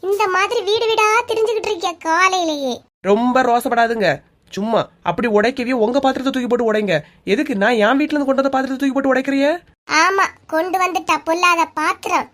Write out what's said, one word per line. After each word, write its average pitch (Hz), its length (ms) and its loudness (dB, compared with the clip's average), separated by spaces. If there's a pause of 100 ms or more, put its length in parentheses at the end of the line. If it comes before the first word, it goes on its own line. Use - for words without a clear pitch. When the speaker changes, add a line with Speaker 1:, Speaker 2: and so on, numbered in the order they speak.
Speaker 1:
இந்த 403 160 0 (140)
மாதிரி 403 320 0
வீடு 453 220 0
வீடா 440 180 2 (200)
திரிஞ்சுகிட்டு 440 420 -2
இருக்கியா 359 220 -4 (140)
காலையிலேயே. 320 680 0 (360)
Speaker 2:
ரொம்ப 247 400 2
ரோசப்படாதுங்க, 233 600 2 (440)
சும்மா 208 280 0 (280)
அப்படி 190 180 -2 (100)
உடைக்கவே 247 480 0
உங்க 247 160 2
பாத்திரத்தை 269 320 0
தூக்கி 240 180 -4
போட்டு 233 200 2
உடைங்க. 208 260 0 (360)
எதுக்கு 262 200 -2 (100)
நான் 226 220 2
என் 262 160 4
வீட்டுல 302 140 -2
இருந்து 277 140 -2
கொண்டு 269 140 2
வந்த 269 120 0
பாத்திரத்தை 262 260 -2
தூக்கி 269 160 0
போட்டு 269 160 0
உடைக்கிறிய? 269 340 0 (560)
Speaker 1:
ஆமா, 381 240 0 (260)
கொண்டு 339 320 -2
வந்துட்டா 359 300 -2 (140)
பொல்லாத 339 500 0
பாத்திரம் 359 540 -4